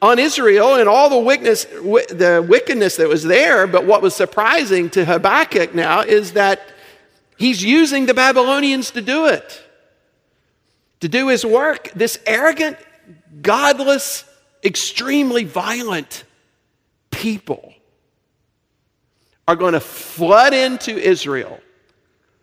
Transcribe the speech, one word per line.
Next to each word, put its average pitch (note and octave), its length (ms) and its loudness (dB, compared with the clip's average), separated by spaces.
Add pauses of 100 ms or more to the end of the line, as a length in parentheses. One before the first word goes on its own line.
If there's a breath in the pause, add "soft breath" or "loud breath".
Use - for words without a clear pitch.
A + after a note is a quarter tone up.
on A#3+ 180 4
Israel B3+ 580 2
and A3 120 4
all C4+ 220 4
the C4 80 2
wickedness, A#3+ 480 0
wi-, F#3+ 400 -2
the F3 420 0
wickedness G#3+ 480 2
that D#3+ 120 2
was D#3 160 0
there, G#3+ 420 2
but F3+ 180 0
what G3 160 4
was F#3 140 0
surprising G#3 760 0
to F#3 140 0
Habakkuk F#3 680 0
now E3 260 0
is G#3 320 0
that G3 280 0 (760 soft breath)
he's A3 260 -2
using C#4 440 2
the B3 80 2
Babylonians C4 800 0
to A#3 100 -8
do C#4+ 240 -2
it, - 360 -4 (1400)
to E3+ 80 -6
do C4 200 -2
his B3 160 0
work. C4 500 -2
This A3 320 -4
arrogant, C#4+ 520 -2 (640)
godless, C4+ 840 0 (400)
extremely B3+ 800 -2
violent F#3+ 800 -8 (840)
people - 640 -8 (1700)
are E3+ 100 2
gonna E3 240 0
flood G#3 760 2
into C4 420 -4
Israel C#3+ 640 -4 (840)